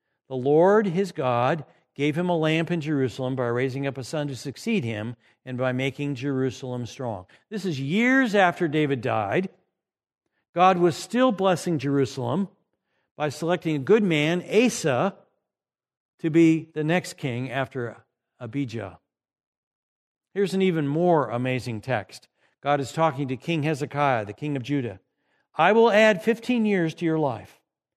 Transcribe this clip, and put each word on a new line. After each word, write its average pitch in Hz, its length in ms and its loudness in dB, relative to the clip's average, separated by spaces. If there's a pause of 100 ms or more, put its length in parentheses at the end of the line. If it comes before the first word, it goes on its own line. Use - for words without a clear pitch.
(260)
the 135 80 -10
Lord 165 520 4
his 180 260 -2
God 131 520 0 (300)
gave 143 220 -2
him 180 120 -2
a 175 80 0
lamp 160 340 0
in 175 100 -2
Jerusalem 135 560 -2
by 127 100 -2
raising 127 400 -2
up 139 120 -6
a 127 60 -10
son 147 240 -6
to 135 60 -8
succeed 147 500 -4
him 113 300 -6 (300)
and 127 140 -10
by 127 140 0
making 135 440 -4
Jerusalem 127 680 -4
strong." 110 400 -10 (240)
This 202 140 -8
is 160 140 -4
years 226 560 2
after 180 320 4
David 143 340 0
died. 113 500 -2 (1040)
God 185 240 6
was 175 180 4
still 262 340 2
blessing 180 480 0
Jerusalem 139 680 -2 (680)
by 151 120 -2
selecting 165 480 -2
a 143 40 -2
good 202 220 4
man, 165 480 2
Asa, 185 680 2 (1040)
to 165 100 -2
be 160 440 4
the 151 100 -4
next 170 300 -2
king 127 360 -6
after 127 540 -6 (360)
Abijah. 113 580 -8 (1400)
Here's 185 200 0
an 190 80 2
even 165 240 2
more 151 440 2
amazing 123 500 -4
text. - 480 -6 (320)
God 143 200 0
is 131 120 -6
talking 151 360 0
to 127 80 -4
King 165 260 -4
Hezekiah, 143 600 0
the 104 80 -12
king 147 240 -6
of 127 60 -6
Judah. 117 380 -4 (540)
"I 170 180 4
will 226 180 6
add 214 320 4
fifteen 226 420 0
years 175 320 0
to - 80 -8
your 160 140 0
life, 117 420 -4 (360)